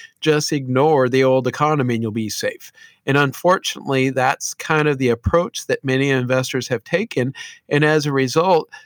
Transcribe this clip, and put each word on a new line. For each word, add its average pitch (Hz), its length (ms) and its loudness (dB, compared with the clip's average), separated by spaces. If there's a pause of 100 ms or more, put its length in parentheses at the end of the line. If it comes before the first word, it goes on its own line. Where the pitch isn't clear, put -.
(200)
just 151 320 0
ignore 135 560 2
the 131 160 2
old 131 220 2
economy 139 480 0
and 113 80 -2
you'll 107 100 -4
be 110 160 -4
safe. - 440 -8 (340)
And 135 100 2
unfortunately, 139 920 0
that's 131 440 -2
kind 151 340 0
of 143 100 0
the 127 120 2
approach - 560 -2
that - 180 -4
many 135 260 0
investors 127 580 -2
have 120 160 -4
taken. 151 500 -2 (340)
And 147 160 2
as 151 220 2
a 147 60 -2
result, 156 560 2 (180)